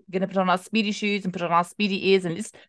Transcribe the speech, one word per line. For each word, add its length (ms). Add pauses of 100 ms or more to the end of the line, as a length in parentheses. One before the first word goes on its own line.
we're 120
gonna 80
put 100
on 120
our 80
speedy 340
shoes 340
and 60
put 120
on 80
our 120
speedy 460
ears 160
and 80
lis-, 180 (160)